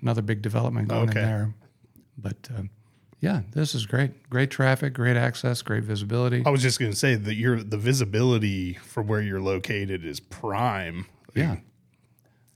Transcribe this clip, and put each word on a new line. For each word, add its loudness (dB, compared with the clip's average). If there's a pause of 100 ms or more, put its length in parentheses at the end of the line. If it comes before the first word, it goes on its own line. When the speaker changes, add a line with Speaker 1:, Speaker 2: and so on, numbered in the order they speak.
Speaker 1:
another 0
big -2
development 0
going 2
Speaker 2:
Okay. 2
Speaker 1:
in 2
there. 0 (600)
But, -10
uh, -4 (580)
yeah, 0 (100)
this -2
is -2
great. -2
Great 2
traffic, 2
great 2
access, 0
great -2
visibility. 0
Speaker 2:
I 4
was 4
just 2
gonna 0
say 4
that -2
your, 2
the -4
visibility 2
for -8
where 0
you're -2
located -2
is -8
prime. -4 (280)
Speaker 1:
Yeah. 0 (1000)